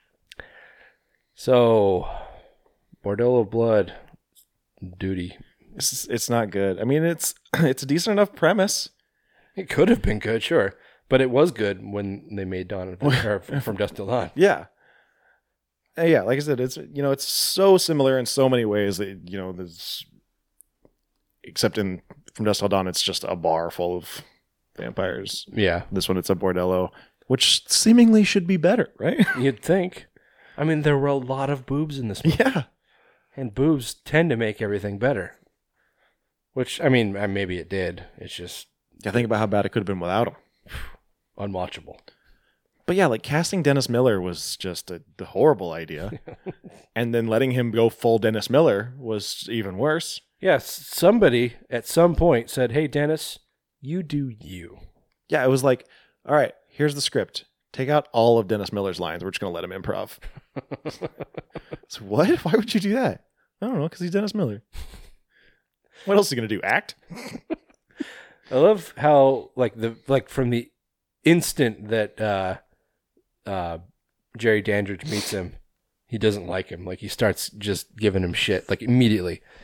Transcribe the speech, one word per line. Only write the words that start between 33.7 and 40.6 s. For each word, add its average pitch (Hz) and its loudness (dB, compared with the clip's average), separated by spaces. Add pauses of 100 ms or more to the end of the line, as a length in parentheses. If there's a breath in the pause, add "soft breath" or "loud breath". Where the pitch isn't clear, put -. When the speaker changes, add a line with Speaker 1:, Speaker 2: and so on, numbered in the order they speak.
Speaker 1:
tend 160 0
to 117 0
make 113 -2
everything 101 -4
better. 110 -2 (1160)
Which, - -4
I 156 4
mean, 113 4
uh, 101 -2
maybe 95 -4
it 82 -12
did. 90 -4 (120)
It's - -16
just - -14 (360)
Speaker 2:
Yeah, 104 -4
think 117 0
about 107 0
how 107 2
bad 101 2
it - -4
could 110 -2
have 95 -4
been 95 -4
without 95 0
'em. - -14 (300)